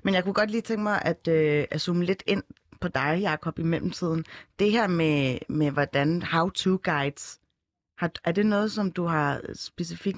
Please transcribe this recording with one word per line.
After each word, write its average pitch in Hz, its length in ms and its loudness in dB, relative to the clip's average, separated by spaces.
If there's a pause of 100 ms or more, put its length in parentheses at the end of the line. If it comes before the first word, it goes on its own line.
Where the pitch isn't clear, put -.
men 196 120 0
jeg 185 100 2
kunne 190 100 -2
godt 214 160 2
lige 226 120 -2
tænke 220 200 -4
mig 208 220 -2
at, - 240 -2
øh, 151 420 4
at 160 100 -4
zoome 175 240 0
lidt 185 220 -2
ind 196 160 0 (380)
på 180 80 -4
dig, 147 320 0
Jacob, 160 380 -2
i 165 40 -4
mellemtiden. 165 640 -2 (340)
Det 208 140 4
her 226 140 4
med, 151 520 2 (100)
med 151 220 2
hvordan 143 520 2
how-to-guides, 165 1160 0 (580)
har, 170 120 0 (140)
er 170 80 2
det 202 140 2
noget, 208 260 2
som 202 200 0
du 175 140 -2
har 151 340 0 (140)
specifik 170 640 -6